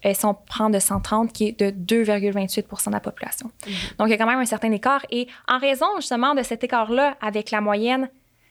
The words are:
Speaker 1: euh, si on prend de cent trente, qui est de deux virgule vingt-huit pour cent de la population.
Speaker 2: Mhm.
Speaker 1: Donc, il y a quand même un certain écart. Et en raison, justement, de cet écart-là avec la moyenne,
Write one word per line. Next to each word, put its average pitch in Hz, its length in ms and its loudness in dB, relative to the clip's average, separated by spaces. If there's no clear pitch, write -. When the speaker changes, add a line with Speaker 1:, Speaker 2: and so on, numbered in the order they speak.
Speaker 1:
euh, 196 120 2
si - 100 0
on 208 80 4
prend - 380 -2
de 202 80 2
cent 196 200 0
trente, 220 320 0
qui 214 180 0
est 226 100 -6
de 202 100 4
deux 196 320 0
virgule 202 320 2
vingt-huit 196 340 -2
pour - 120 -10
cent - 100 -4
de 208 60 -2
la 208 60 -2
population. - 500 -10
Speaker 2:
Mhm. 202 60 -8
Speaker 1:
Donc, 214 80 2
il 220 40 4
y - 40 4
a - 20 2
quand 220 80 0
même 240 140 2
un 254 60 2
certain 220 260 0
écart. 262 400 0
Et 240 160 -2
en 254 120 2
raison, 269 260 2
justement, 262 360 0
de 277 80 2
cet 233 220 -4
écart-là 247 580 2
avec 214 300 -4
la 214 100 2
moyenne, 233 480 0